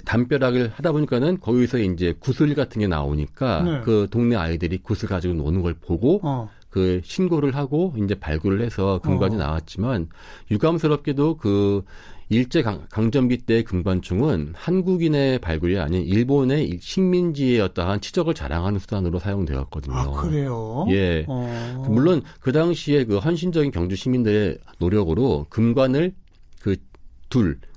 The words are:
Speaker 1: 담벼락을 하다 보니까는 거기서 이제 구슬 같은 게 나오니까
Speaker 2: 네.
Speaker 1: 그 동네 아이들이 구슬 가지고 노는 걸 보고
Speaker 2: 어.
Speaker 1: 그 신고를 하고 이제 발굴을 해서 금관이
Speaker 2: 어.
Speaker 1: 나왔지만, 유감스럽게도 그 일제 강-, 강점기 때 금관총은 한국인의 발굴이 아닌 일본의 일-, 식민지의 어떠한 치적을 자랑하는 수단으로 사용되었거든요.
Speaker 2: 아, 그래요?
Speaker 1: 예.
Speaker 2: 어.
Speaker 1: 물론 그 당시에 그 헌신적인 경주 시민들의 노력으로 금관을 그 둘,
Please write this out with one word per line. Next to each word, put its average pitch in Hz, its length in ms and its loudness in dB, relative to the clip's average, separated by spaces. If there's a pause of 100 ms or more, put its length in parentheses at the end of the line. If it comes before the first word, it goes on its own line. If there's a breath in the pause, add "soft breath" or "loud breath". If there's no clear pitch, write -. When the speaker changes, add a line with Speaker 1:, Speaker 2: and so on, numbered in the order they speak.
Speaker 1:
담벼락을 123 680 0
하다 160 160 -2
보니까는 151 480 0
거기서 123 400 2
이제 90 400 0
구슬 147 340 0
같은 135 260 -2
게 104 80 2
나오니까 76 760 0
Speaker 2:
네. 160 200 0
Speaker 1:
그 107 260 2
동네 120 260 2
아이들이 85 420 -2
구슬 95 320 -4
가지고 90 240 -2
노는 80 300 0
걸 85 100 0
보고 113 500 0
Speaker 2:
어. 127 260 -4 (200 soft breath)
Speaker 1:
그 90 340 0
신고를 156 520 0
하고 143 420 -2
이제 101 180 0
발굴을 98 460 -2
해서 98 400 0
금관이 95 340 0
Speaker 2:
어. - 20 -2
Speaker 1:
나왔지만, 82 720 -4 (420 loud breath)
유감스럽게도 151 840 0
그 101 460 2 (440 loud breath)
일제 123 360 2
강-, 92 260 -4
강점기 123 480 2
때 113 260 2
금관총은 90 960 0
한국인의 165 840 0
발굴이 87 400 0
아닌 85 240 0
일본의 127 640 2
일-, 85 140 -6
식민지의 170 800 2
어떠한 95 400 0
치적을 165 320 -2
자랑하는 87 460 -2
수단으로 90 400 -2
사용되었거든요. 71 760 -4
Speaker 2:
아, 69 260 -2
그래요? 135 680 -4
Speaker 1:
예. 90 400 2
Speaker 2:
어. 123 580 -6
Speaker 1:
물론 135 340 4 (200 loud breath)
그 131 100 -2
당시에 151 540 2
그 101 140 2
헌신적인 160 520 0
경주 90 240 -2
시민들의 107 640 2 (200)
노력으로 87 720 2
금관을 131 640 2 (480)
그 98 160 0 (540)
둘, 98 300 2 (180)